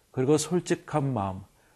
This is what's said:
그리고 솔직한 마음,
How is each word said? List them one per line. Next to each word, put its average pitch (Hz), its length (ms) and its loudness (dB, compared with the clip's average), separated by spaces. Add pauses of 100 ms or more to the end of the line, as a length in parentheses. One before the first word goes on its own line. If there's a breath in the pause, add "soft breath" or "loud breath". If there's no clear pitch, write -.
(120 soft breath)
그리고 135 260 4
솔직한 151 760 -2
마음, 98 280 -4 (360 soft breath)